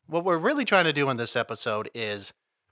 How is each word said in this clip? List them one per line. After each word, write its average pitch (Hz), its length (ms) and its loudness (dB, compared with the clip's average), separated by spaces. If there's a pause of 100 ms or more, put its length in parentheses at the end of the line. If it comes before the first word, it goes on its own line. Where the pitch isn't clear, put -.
what 170 160 0
we're 180 140 4
really 254 280 0
trying 185 200 4
to 156 80 2
do 139 160 2
in 127 80 0
this 117 180 -4
episode 110 580 -4
is 104 380 -6 (400)